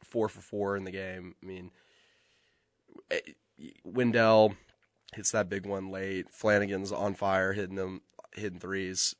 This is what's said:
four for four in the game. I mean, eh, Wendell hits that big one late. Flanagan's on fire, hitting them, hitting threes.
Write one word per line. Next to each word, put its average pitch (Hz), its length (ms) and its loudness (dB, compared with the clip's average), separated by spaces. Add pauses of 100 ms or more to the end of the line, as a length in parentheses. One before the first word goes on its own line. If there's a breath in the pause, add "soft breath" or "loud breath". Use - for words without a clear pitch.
four 110 240 0
for - 140 -12
four 101 340 -2
in 95 80 -4
the 92 80 -8
game. 92 500 -8
I 92 40 -18
mean, 92 260 -12 (1400)
eh, 80 220 -4 (500)
Wendell 110 720 6 (580)
hits - 200 -2
that 101 160 2
big 98 180 -4
one 98 240 -4
late. 95 400 -6
Flanagan's 101 640 2
on 98 220 -2
fire, 95 380 2
hitting 98 220 -4
them, 95 280 -6 (340)
hitting 95 240 -8
threes. 95 600 -4